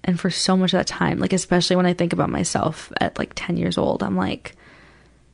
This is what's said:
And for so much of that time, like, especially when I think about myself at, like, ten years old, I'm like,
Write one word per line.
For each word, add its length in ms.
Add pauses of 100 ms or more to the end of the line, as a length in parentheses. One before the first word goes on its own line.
And 160
for 100
so 280
much 160
of 60
that 80
time, 320
like, 140
especially 440
when 80
I 80
think 200
about 160
myself 720
at, 180
like, 180
ten 220
years 200
old, 260
I'm 140
like, 360 (800)